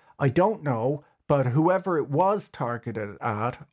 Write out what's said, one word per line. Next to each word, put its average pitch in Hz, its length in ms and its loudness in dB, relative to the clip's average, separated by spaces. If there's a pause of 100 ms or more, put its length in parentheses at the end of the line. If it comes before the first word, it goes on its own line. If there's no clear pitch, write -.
(200)
I 139 100 2
don't 175 340 0
know, 135 400 -4 (240)
but 139 200 2
whoever 175 500 2
it 131 120 -2
was 190 400 2
targeted 113 720 -6
at 117 540 -4